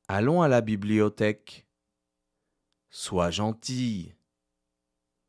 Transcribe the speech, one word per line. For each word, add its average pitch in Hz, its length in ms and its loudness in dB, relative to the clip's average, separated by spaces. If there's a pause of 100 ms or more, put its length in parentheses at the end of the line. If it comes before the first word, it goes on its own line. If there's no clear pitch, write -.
Allons 123 340 2
à 160 60 4
la 123 140 4
bibliothèque. 107 1040 -2 (1200)
Sois 87 420 -2
gentil. 107 840 -6 (1120)